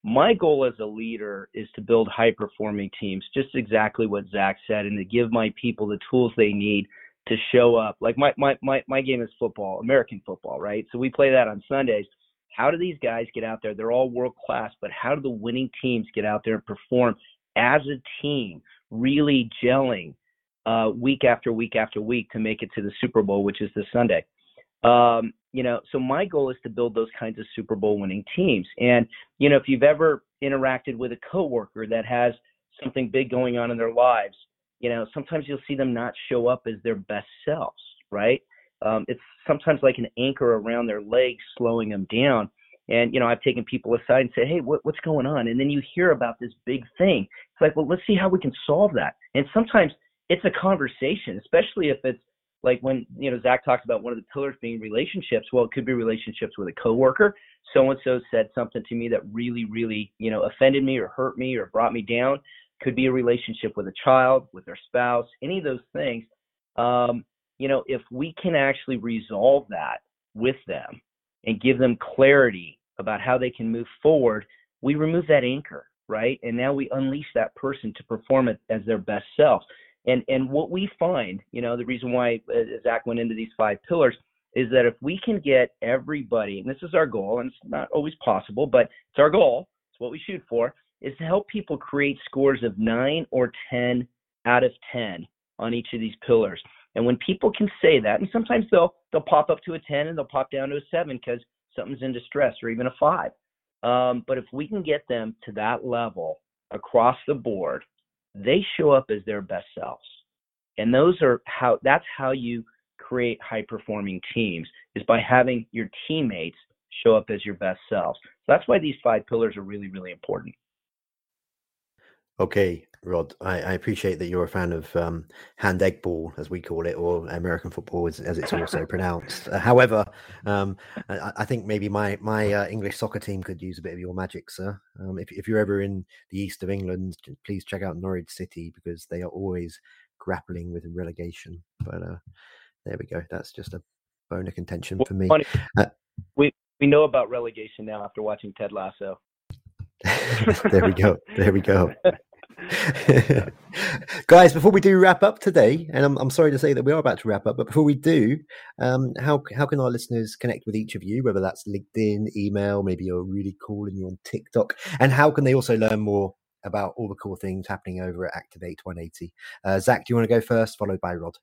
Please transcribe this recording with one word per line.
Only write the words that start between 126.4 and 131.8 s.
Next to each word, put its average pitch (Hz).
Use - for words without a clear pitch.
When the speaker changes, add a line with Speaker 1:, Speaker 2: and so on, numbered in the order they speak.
Speaker 2:
we 90
call 82
it, 87
or 85
American 85
football, -
as, -
as -
it's -
also -
Speaker 1:
<laughs> -
Speaker 2:
pronounced. 90
Uh, 95
however, 113
um, 98
I, 101
I 107
think 113
maybe 104